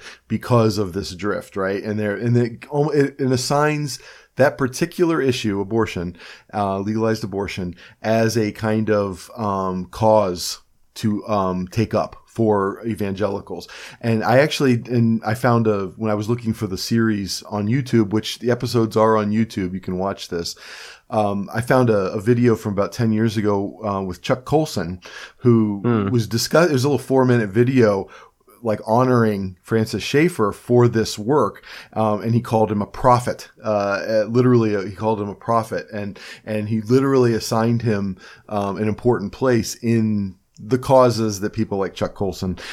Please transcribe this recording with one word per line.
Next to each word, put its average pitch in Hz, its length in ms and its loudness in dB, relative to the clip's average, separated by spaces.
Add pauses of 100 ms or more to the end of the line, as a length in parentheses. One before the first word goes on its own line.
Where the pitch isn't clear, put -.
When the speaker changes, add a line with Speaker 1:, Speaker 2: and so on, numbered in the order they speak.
(280)
Speaker 1:
because 110 500 2
of 95 160 -2
this 95 220 -6
drift, 90 400 -6
right? 98 280 -2
And 107 160 -4
there, 104 160 -2
and 120 220 0
it, 120 340 -2
um, 147 220 0
it, 139 260 0
it 131 120 0
assigns 147 680 0 (360)
that 143 220 2
particular 165 640 -2
issue, 117 380 0
abortion, 98 560 -2 (380)
uh, 98 260 -2
legalized 110 440 -2
abortion, 95 520 -6 (280)
as 113 340 2
a 104 140 0
kind 110 400 -2
of, 101 440 -2
um, 95 500 -4
cause 104 720 0 (360)
to, 104 320 -2
um, 92 400 0
take 110 280 -2
up - 300 -2
for 104 600 0
evangelicals. 98 800 -4 (340)
And 113 220 0
I 120 160 4
actually, 143 340 2
and 113 520 2
I 107 80 -2
found 117 320 2
a, 101 220 0 (100)
when 110 140 -2
I - 20 2
was 104 160 -2
looking 117 240 -2
for 107 140 -4
the 92 100 -6
series 110 640 -2
on 104 240 -4
YouTube, 117 420 2
which 107 300 -2
the 120 120 0
episodes 120 440 0
are 110 220 4
on 104 140 0
YouTube, 107 420 -2
you 95 60 -8
can 92 180 -6
watch 98 300 -6
this. 85 280 -6 (540)
Um, 101 420 0
I 117 100 -2
found 127 280 4
a, 98 220 2
a 110 100 -6
video 120 340 4
from 107 180 -4
about 95 180 -2
ten 113 200 0
years 110 260 2
ago, 101 460 0
uh, 101 200 -2
with 90 180 -8
Chuck 127 240 -2
Colson, 101 540 -2 (380)
who 110 460 4
Speaker 2:
Hmm. 110 260 2
Speaker 1:
was 113 180 0
discuss-, 151 420 2
it 151 40 0
was 123 100 0
a 147 60 0
little 131 100 0
four-minute 127 500 2
video, 110 580 4 (540)
like, 110 240 -2
honoring 110 800 2
Francis 110 400 0
Schaeffer 139 480 2
for 120 360 4
this 107 300 0
work. 107 460 0 (300)
Um, 107 280 0
and 113 140 0
he 117 60 4
called 110 300 2
him 104 100 0
a 98 60 -4
prophet, 120 640 0 (140)
uh, 117 40 -6
uh, 101 640 0
literally, 117 460 4
uh, 101 60 -2
he 98 140 -8
called 110 260 0
him 101 80 -6
a 95 60 -10
prophet, 113 580 -4
and, 101 260 -8 (260)
and 107 240 -4
he 110 120 0
literally 127 520 4
assigned 117 500 0
him, 101 340 -2 (320)
um, 101 280 -4
an 107 100 -2
important 101 440 0
place 120 440 0
in 110 600 0 (240)
the 127 200 -2
causes 117 640 2
that 101 120 -4
people 104 240 -2
like 95 160 -2
Chuck - 220 -6
Colson, 92 420 -4 (160)